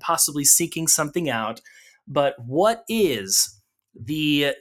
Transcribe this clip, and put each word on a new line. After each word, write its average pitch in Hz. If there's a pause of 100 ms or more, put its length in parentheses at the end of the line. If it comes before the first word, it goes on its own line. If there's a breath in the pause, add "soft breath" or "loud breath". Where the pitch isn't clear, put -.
possibly 147
seeking 165
something 151
out. 113 (460 loud breath)
But 143 (100)
what 196
is 135 (340)
the, 143